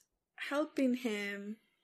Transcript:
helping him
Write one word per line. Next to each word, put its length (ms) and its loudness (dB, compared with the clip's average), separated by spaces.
helping 460 2
him 640 -4